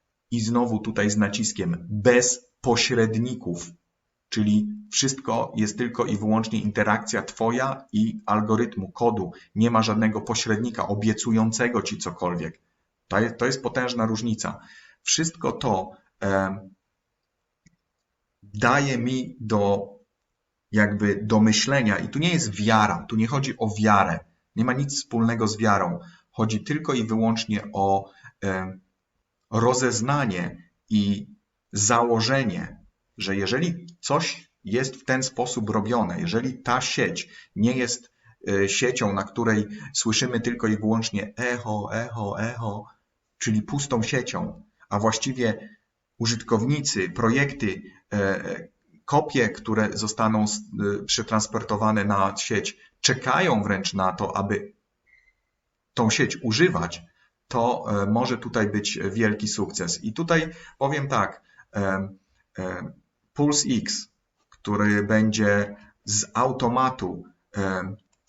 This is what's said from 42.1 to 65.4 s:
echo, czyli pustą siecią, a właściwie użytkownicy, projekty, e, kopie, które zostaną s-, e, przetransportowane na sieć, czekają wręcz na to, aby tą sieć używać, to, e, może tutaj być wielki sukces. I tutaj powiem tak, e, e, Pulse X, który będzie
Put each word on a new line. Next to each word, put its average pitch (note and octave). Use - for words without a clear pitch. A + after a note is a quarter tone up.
echo, A2
czyli G#2+
pustą B2+
siecią, A2
a G2+
właściwie A2+
użytkownicy, A2+
projekty, B2
e, -
kopie, C#3+
które G#2+
zostaną A2
s-, -
e, -
przetransportowane G#2+
na G2
sieć, -
czekają C3
wręcz G2
na F#2+
to, F#2+
aby G2+
tą A2+
sieć A2
używać, A#2
to, A#2+
e, -
może A#2
tutaj A2+
być G2+
wielki G#2
sukces. F2
I A2
tutaj E3
powiem C#3
tak, A2
e, G2
e, F#2
Pulse D3
X, -
który G#2
będzie G#2